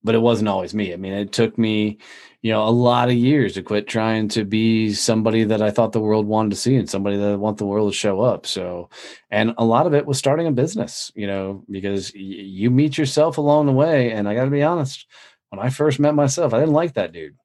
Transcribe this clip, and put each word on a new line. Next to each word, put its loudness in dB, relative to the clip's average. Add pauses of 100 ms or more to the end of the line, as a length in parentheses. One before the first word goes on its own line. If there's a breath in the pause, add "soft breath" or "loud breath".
but 2
it 4
wasn't 2
always -4
me. -2
I -10
mean, -8
it -6
took 0
me, 0 (440 loud breath)
you -2
know, 2
a 2
lot 4
of 2
years 2
to -8
quit -2
trying 0
to -2
be 0
somebody 2
that 0
I 0
thought 0
the 0
world 0
wanted 0
to -4
see 0
and 0
somebody -2
that 0
I 0
want -2
the -6
world 0
to -6
show -2
up. 0
So, -8 (420 loud breath)
and 0
a 0
lot 4
of 2
it 2
was -2
starting 0
a 0
business, -4
you -8
know, -6
because -6
y-, -20
you -4
meet 2
yourself 2
along 4
the 2
way. 2
And -2
I -2
gotta 0
be 0
honest, -2 (460 loud breath)
when -8
I 2
first 0
met 4
myself, 2
I 2
didn't 2
like 0
that -4
dude. -16